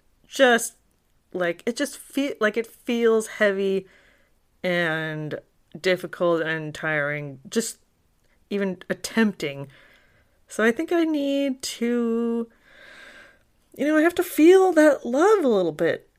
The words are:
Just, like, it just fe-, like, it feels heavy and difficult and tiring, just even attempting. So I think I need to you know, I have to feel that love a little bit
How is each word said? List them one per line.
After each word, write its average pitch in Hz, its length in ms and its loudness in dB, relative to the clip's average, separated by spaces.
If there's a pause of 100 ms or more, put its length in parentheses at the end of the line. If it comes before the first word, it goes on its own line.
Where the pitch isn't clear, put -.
(280)
Just, 240 460 2 (580)
like, 175 340 -6
it 240 100 -6
just 285 220 -6
fe-, - 400 -6
like, 214 180 -2
it 226 120 -6
feels 226 580 -2
heavy 196 640 -2 (720)
and 160 800 -4 (400)
difficult 175 640 0
and 156 300 -6
tiring, 147 760 -6
just - 300 -6 (680)
even 196 300 -4 (100)
attempting. 165 760 -4 (800)
So - 160 -6
I 226 80 4
think 320 220 -4
I 339 100 2
need 277 600 -2
to 233 840 -4 (1300)
you 269 100 -2
know, 302 100 2
I 302 60 4
have 339 140 2
to 359 60 -2
feel 359 500 6
that 302 320 4
love 320 400 2
a 269 40 2
little 185 240 2
bit 156 360 -2 (100)